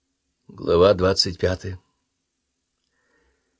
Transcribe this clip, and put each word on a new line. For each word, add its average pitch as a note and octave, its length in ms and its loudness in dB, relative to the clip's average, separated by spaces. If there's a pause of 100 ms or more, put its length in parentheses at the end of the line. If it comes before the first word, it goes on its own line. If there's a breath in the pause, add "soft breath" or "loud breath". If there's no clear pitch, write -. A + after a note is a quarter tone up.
(480)
Глава F2 460 2
двадцать F#2 460 -2
пятая. F#2 400 -4 (1800)